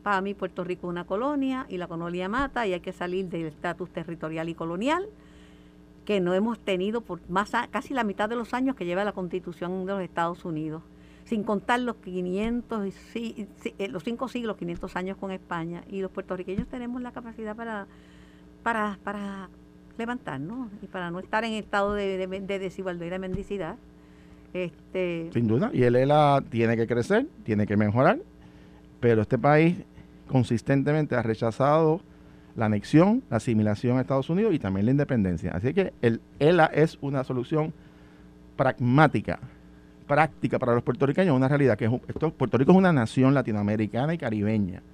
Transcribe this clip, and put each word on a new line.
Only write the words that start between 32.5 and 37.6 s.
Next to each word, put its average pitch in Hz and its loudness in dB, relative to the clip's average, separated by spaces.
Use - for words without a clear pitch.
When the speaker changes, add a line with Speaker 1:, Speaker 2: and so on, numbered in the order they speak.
Speaker 2:
la 117 0
anexión, 160 4
la 117 0
asimilación 107 2
a 127 2
Estados 135 -2
Unidos 196 2
y 147 0
también 98 0
la 123 4
independencia. 107 0
Así 98 -2
que 185 0
el 117 2
ela 156 6
es 156 2
una 139 -2
solución 135 -2